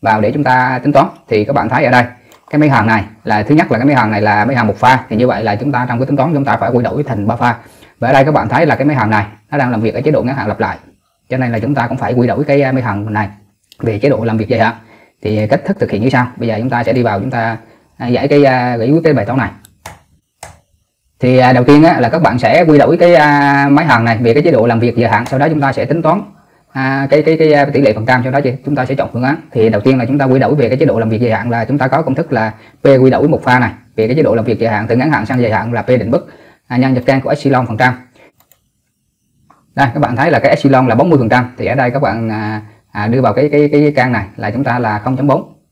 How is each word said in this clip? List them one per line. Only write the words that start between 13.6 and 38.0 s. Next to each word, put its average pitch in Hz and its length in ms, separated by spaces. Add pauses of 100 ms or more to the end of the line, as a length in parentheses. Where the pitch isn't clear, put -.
về 110 200
chế 139 100
độ 117 140
làm 113 140
việc 107 100
dài 110 120
hạn. 107 160 (460)
Thì 107 260
cách - 180
thức 196 140
thực 120 120
hiện 101 100
như 123 80
sau. 123 260
Bây 117 120
giờ 110 120
chúng 123 100
ta 117 140
sẽ 113 100
đi 127 100
vào, 107 160
chúng 127 120
ta, 113 260 (400)
à, 123 100
giải 123 200
cái, 143 180
à, 127 300
giải 117 160
quyết 160 120
cái 160 100
bài 113 120
toán 120 140
này. 104 100 (1700)
Thì, 127 180
à, 127 160
đầu 123 100
tiên 143 200
á, 170 160
là 120 100
các 160 120
bạn 127 180
sẽ 139 280
quy 151 100
đổi 143 200
cái, 175 180
à, 143 560
máy 147 140
hàng 120 200
này 113 120
về 117 160
cái 147 100
chế 170 80
độ 117 140
làm 117 140
việc 117 160
dài 113 160
hạn, 117 140
sau 127 140
đó 151 100
chúng 151 120
ta 135 120
sẽ - 120
tính 165 160
toán, 202 200 (500)
à, 135 380
cái, 156 120
cái, 160 160
cái, 156 160
à, 143 120
tỷ 147 160
lệ 107 120
phần 107 120
trăm, 127 180
sau 131 80
đó 135 80 (260)
chúng 143 100
ta 127 100
sẽ 139 100
chọn 120 180
phương 120 100
án. 139 120 (160)
Thì 113 180
đầu 104 120
tiên 131 160
là 123 80
chúng 131 120
ta 139 80
quy 131 140
đổi 123 160
về 127 140
cái 127 80
chế 156 80
độ 117 140
làm 110 100
việc 110 120
dài 120 100
hạn 107 180
là 117 160
chúng 143 120
ta 131 100
có 147 140
công 135 140
thức 165 180
là 110 200 (300)
P - 20
quy 131 240
đổi 127 180
một 139 160
pha 123 160
này 131 120 (240)
về 110 120
cái 123 80
chế - 80
độ 107 120
làm 113 100
việc 117 140
dài 113 140
hạn 107 140
từ 113 80
ngắn 139 160
hạn 120 140
sang 127 160
dài 113 100
hạn 110 220
là 113 80
P - 60
định 117 240
mức, 165 160 (400)
à, 123 100
nhân 131 180
cho 123 100
căn 135 160
của - 80
epsilon 135 380
phần 110 100
trăm. 127 160 (1800)